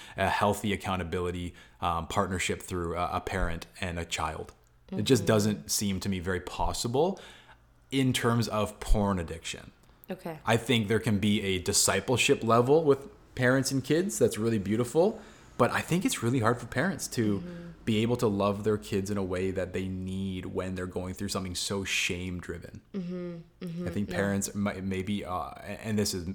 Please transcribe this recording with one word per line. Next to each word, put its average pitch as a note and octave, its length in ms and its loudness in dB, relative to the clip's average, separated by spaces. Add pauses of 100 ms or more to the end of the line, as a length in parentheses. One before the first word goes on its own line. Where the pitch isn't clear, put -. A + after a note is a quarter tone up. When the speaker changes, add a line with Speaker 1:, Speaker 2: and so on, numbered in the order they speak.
(180)
Speaker 1:
a F#2+ 100 2
healthy G2+ 460 2
accountability, F2+ 800 -2 (260)
um, E2+ 280 0
partnership F#2 520 0
through E2+ 360 -4
a, F2 180 0
a F2+ 80 -2
parent F2 440 -2 (140)
and F2 180 -4
a E2+ 60 -4
child. - 480 -6 (400)
It F#3+ 120 -2
just A#2+ 180 4
Speaker 2:
Mm-hmm. - 120 -4
Speaker 1:
doesn't G#2 360 2
seem G2 300 -2
to G2+ 100 -4
me F#2+ 80 0
very F2+ 220 -2
possible A#2+ 800 0 (720)
in C3 220 4
terms A#2 360 2
of G#2 320 -2
porn G2+ 380 4
addiction. E2 520 -8 (400)
Speaker 2:
Okay. E3+ 340 -10
Speaker 1:
I A2+ 140 4
think A2+ 300 2
there A2 120 4
can G#2 180 2
be G#2 220 4
a F#2+ 180 2
discipleship G2 840 2
level B2 400 6
with C#3 140 6 (360)
parents B2+ 380 4
and C3 100 0
kids F3+ 360 2
that's A#2 180 4
really A2+ 220 2
beautiful. A#2 600 2 (360)
But B2 140 6
I - 100 -2
think E3+ 240 0
it's - 180 -2
really A#2+ 180 2
hard A#2 180 4
for A#2+ 80 -12
parents C#3 420 -2
to G#2 300 0
Speaker 2:
Mm-hmm. F3 100 -10 (360)
Speaker 1:
be A2 140 2
able A#2 180 2
to B2 100 2
love G2+ 380 0
their G#2+ 120 2
kids G2 340 -2
in G2+ 80 -2
a G2 40 0
way F#2 300 -2
that F#2 200 -4
they F#2+ 140 -4
need F#2 600 -4
when F#2 280 -4
they're F#2 120 -6
going F#2 280 -6
through G2+ 140 -6
something F#2+ 260 -4
so G2 300 -4
shame-driven. F2+ 960 -4 (160)
Speaker 2:
Mm-hmm. F3+ 380 -8 (280)
Mm-hmm. F3 240 -8
Speaker 1:
I - 40 -6
think G2+ 200 -4
Speaker 2:
Yeah. - 60 -6
Speaker 1:
parents G2 380 0
might, G2+ 280 -2
maybe, F#2+ 420 -4
uh, D#2+ 260 -6 (340)
and - 140 -2
this - 160 2
is F2 200 -6